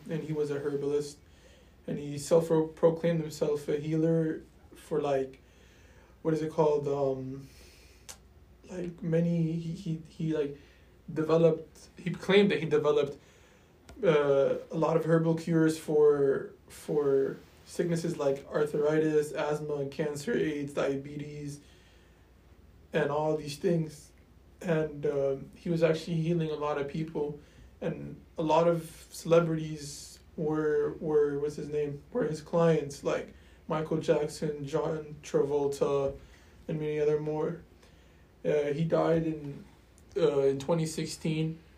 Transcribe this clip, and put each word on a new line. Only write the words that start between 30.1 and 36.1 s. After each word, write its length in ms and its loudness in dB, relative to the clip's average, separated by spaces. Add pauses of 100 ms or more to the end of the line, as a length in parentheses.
were, 640 0
were, 400 2
what's 160 -2
his 140 -8
name, 320 -2 (100)
were 140 0
his 160 -4
clients, 640 2
like 300 -4 (340)
Michael 300 -2
Jackson, 680 0
John 580 -4
Travolta, 880 0 (540)